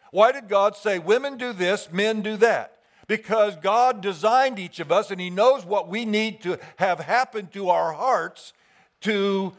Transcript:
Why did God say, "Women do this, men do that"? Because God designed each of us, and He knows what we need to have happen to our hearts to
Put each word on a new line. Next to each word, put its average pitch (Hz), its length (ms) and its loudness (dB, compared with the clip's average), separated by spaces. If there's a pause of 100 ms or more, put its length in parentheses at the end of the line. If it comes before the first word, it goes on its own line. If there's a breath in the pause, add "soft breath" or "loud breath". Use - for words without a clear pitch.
(120)
Why 214 180 6
did 269 180 -8
God 196 280 2
say, 196 240 -2
"Women 247 360 0
do 247 160 -6
this, 180 400 -2
men 214 300 -2
do 214 140 -6
that"? 185 420 2 (300 soft breath)
Because 208 480 0
God 214 440 2
designed 214 580 0
each 180 200 -12
of 165 140 -4
us, 202 180 2
and 185 100 -8
He 180 100 -8
knows 220 340 4
what 175 240 -4
we 220 160 -4
need 220 380 -2
to 175 180 -4 (160 loud breath)
have 175 240 0
happen 208 480 -2
to 196 220 -2
our 165 220 2
hearts 180 600 -4 (480 soft breath)
to 196 580 -2